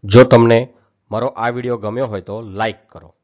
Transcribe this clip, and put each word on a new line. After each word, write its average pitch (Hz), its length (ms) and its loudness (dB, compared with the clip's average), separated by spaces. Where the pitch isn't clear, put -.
જો 107 200 6
તમને 117 340 4
મારો 110 260 -6
આ 113 140 -6
વીડિયો 120 280 -8
ગમ્યો 107 280 -6
હોય 104 160 -10
તો 98 200 -14
લાઈક 104 460 -8
કરો. - 360 -20